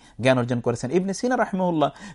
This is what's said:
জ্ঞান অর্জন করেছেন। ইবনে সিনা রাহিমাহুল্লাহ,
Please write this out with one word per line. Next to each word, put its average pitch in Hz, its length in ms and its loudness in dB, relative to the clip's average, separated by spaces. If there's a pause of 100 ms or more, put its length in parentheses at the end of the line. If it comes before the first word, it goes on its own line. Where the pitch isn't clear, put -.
(200)
জ্ঞান 127 180 4
অর্জন 120 220 0
করেছেন। 120 300 -2
ইবনে 185 240 0
সিনা 247 220 0
রাহিমাহুল্লাহ, 180 540 0 (240)